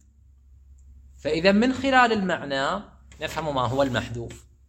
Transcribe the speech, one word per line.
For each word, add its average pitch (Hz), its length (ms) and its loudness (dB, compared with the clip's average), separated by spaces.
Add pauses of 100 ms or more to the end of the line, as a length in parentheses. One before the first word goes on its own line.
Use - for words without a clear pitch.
(1200)
فإذا 160 340 2
من 233 200 4
خلال 254 400 4
المعنى 165 720 -2 (360)
نفهم 151 340 -6
ما 127 120 0
هو 131 160 0
المحذوف. 117 600 -4 (240)